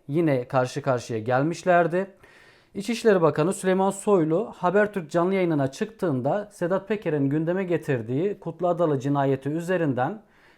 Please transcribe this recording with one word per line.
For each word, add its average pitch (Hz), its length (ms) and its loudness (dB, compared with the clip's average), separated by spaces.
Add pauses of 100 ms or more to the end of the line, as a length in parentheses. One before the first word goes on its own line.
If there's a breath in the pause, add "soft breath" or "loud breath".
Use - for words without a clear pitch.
yine 139 400 0
karşı 127 340 0
karşıya 123 380 -2
gelmişlerdi. 165 880 2 (680 soft breath)
İçişleri 202 460 2
Bakanı 156 320 2
Süleyman 190 380 0
Soylu 196 680 2
Habertürk 190 540 0
canlı 175 220 2
yayınına 160 380 0
çıktığında 156 800 -4
Sedat 190 360 -4
Peker'in 156 420 -2
gündeme 165 340 -2
getirdiği 151 760 -2
Kutlu 170 280 -4
Adalı 165 320 0
cinayeti 139 500 0
üzerinden 165 720 -2 (360 soft breath)